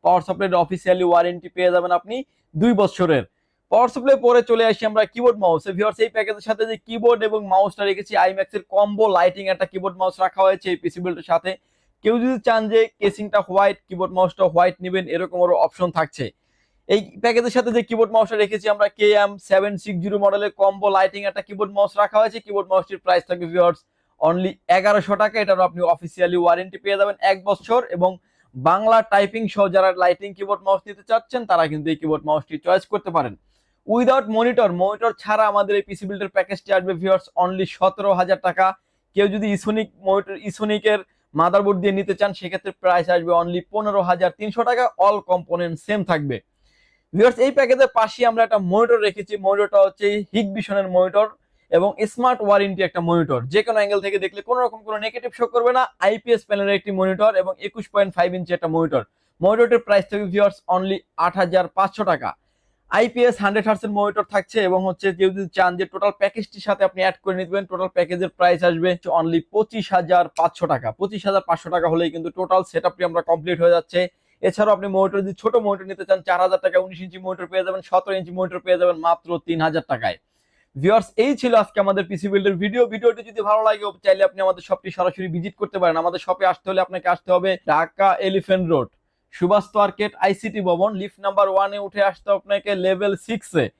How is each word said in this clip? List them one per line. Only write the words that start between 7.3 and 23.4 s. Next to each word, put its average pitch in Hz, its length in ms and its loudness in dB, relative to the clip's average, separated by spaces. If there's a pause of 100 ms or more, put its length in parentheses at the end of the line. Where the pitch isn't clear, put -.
মাউসটা 196 380 2
রেখেছি, 196 240 -6 (100)
আইম্যাক্সের 190 400 -2 (100)
কম্বো 208 320 2 (120)
লাইটিং 185 260 2 (100)
একটা 185 180 -2
কিবোর্ড 185 280 -6
মাউস 185 160 -2 (100)
রাখা 190 200 -2
হয়েছে 190 280 0
এই - 80 -4
পিসি 170 220 -6
বিল্ডের 180 280 -8
সাথে। 175 200 -2 (540)
কেউ 226 180 2
যদি 254 140 0 (100)
চান 226 140 2 (120)
যে 226 60 4 (200)
কেসিংটা 208 480 -2
হোয়াইট, 196 300 2 (100)
কিবোর্ড 180 300 -6
মাউসটা 185 260 2 (100)
হোয়াইট 180 220 2 (100)
নিবেন, 180 200 -4 (100)
এরকমও 175 400 0 (100)
অপশন 180 320 -4
থাকছে। 151 280 -4 (680)
এই 214 60 2 (240)
প্যাকেজের 233 320 0
সাথে 240 200 0
যে 240 140 4
কিবোর্ড 220 260 0
মাউসটা 220 280 2
রেখেছি 208 300 -4
আমরা, 208 140 0 (100)
কেএম 208 340 4 (180)
সেভেন 196 240 2 (100)
সিক্স 185 200 -6
জিরো 202 200 -2
মডেলের 202 360 2
কম্বো 196 280 2 (100)
লাইটিং 190 320 0
একটা 196 180 -8
কিবোর্ড 202 300 -6
মাউস 202 140 2 (100)
রাখা 208 200 2
হয়েছে। 220 240 0
কিবোর্ড 202 260 -4
মাউসটির 190 340 -2
প্রাইস 180 240 2
থাকবে 175 240 -6